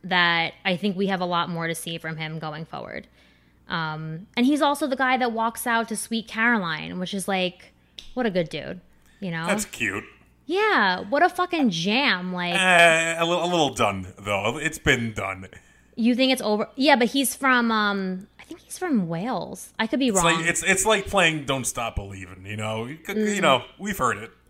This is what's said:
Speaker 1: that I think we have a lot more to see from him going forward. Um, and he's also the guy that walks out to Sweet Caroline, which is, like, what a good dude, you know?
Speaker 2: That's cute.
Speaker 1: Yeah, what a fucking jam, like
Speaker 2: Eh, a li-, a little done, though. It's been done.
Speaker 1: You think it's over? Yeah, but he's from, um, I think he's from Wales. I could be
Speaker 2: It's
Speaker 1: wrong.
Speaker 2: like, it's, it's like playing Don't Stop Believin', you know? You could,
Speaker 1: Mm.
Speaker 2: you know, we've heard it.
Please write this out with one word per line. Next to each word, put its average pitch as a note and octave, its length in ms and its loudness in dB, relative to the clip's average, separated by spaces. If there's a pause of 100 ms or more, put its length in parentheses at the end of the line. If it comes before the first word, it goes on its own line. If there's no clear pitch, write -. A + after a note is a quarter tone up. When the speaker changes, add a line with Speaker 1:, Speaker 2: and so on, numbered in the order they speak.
Speaker 1:
that E3+ 500 2 (100)
I F#3 120 0
think G3 200 -2
we F#3+ 120 0
have F#3+ 120 0
a F3+ 60 -2
lot F3 240 0
more E3 160 -4
to E3 80 -2
see E3 240 -10
from D#3+ 180 -8
him D#3+ 220 -8
going D3+ 260 -8
forward. - 420 -12 (600)
Um, D#3+ 580 -6 (100)
and B3 80 2
he's C#4+ 180 4
also C#4+ 260 0
the B3+ 80 -2
guy C4 200 2
that A#3+ 140 0
walks A3+ 340 -4
out A3+ 260 0
to G#3+ 60 -4
Sweet A3+ 300 -6
Caroline, F3+ 720 -2
which F3+ 160 -6
is, F#3+ 140 -4
like, F#3 440 -2 (420)
what B3 120 -2
a G#3 40 2
good F3 180 0
dude, D3+ 320 -10 (400)
you F#3 100 -6
know? E3 160 -6
Speaker 2:
That's G3+ 180 -2
cute. G#2 380 -6 (440)
Speaker 1:
Yeah, D4+ 560 2
what C4 200 2
a F4+ 60 6
fucking F4 420 2
jam, F#3 640 0
like F3 240 -2
Speaker 2:
Eh, E3+ 600 6
a E3 80 0
li-, E3+ 60 0
a F3 160 0
little E3+ 260 2
done, G2 460 0
though. G2+ 380 -2
It's D#3 240 -4
been A#2 320 2
done. F#2+ 340 -8 (480)
Speaker 1:
You A#3 220 2
think C4 160 2
it's - 100 -2
over? G#3+ 320 -2
Yeah, C#4 220 6
but A#3 140 4
he's C4+ 260 0
from, B3 340 2
um, G3 560 -2 (140)
I - 20 -20
think - 180 -16
he's - 160 -16
from C4 300 0
Wales. F3 720 -6
I A3 80 -2
could B3+ 140 -2
be C4+ 80 2
Speaker 2:
It's G3 80 2
Speaker 1:
wrong. E3 220 4
Speaker 2:
like, D#3+ 80 0
it's, E3 180 0
it's F#3 200 2
like G#3 220 2
playing D#3+ 380 2
Don't C3 200 -2
Stop A2+ 300 -4
Believin', F#2+ 500 -12
you G#2 120 -8
know? A2 300 -4
You D3+ 100 -12
could, G3+ 220 -6
Speaker 1:
Mm. G#3 180 0
Speaker 2:
you F#3+ 40 -2
know, C#3 220 6 (160)
we've G3+ 200 -6
heard A#2 180 2
it. - 160 -14 (180)